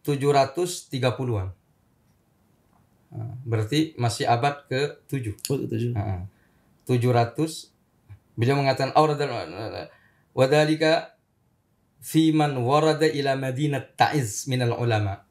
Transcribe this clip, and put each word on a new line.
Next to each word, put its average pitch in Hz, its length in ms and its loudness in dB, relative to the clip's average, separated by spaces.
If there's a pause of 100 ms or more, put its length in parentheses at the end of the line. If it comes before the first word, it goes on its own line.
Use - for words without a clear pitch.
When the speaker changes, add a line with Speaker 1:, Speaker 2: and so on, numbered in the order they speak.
Speaker 1:
tujuh 143 300 0
ratus 143 580 0
tiga 127 240 0
puluhan. 104 400 -4 (1600)
Nah, 113 340 -12
berarti 113 540 -2
masih 120 300 -2
abad 120 380 0
ketujuh. 131 720 -4 (120)
Speaker 2:
Oh, 139 120 0
ketujuh. 120 340 -4
Speaker 1:
Heeh. 101 280 -4 (680)
Tujuh 123 240 2
ratus. 120 640 -2 (600)
Beliau 123 220 0
mengatakan, 135 400 0
"Auradal-, 110 960 0 (440)
wadhalika 151 840 2 (840)
fi 160 320 2
man 147 280 2
warada 147 460 4
ila 139 300 0
Madinat 135 600 -4
Ta'iz 120 520 0
minal 127 280 0
ulama." 104 560 -2